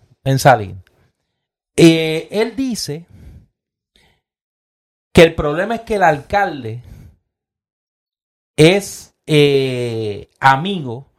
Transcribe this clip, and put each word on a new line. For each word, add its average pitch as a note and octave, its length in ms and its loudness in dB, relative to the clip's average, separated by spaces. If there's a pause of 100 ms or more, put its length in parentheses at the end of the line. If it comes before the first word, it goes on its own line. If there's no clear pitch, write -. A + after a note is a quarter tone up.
(220)
en C3+ 160 0
Salinas. G#2 440 0 (920)
Eh, D#3+ 540 2
él A3 240 -4
dice G3 520 -8 (2000)
que F3+ 100 8
el E3 100 2
problema E3 400 -4
es A3+ 80 -8
que A3 140 -6
el G3 80 -2
alcalde C#3+ 800 -4 (1700)
es, F#3 580 0 (120)
eh, B2+ 1040 -2 (100)
amigo C#3 800 -2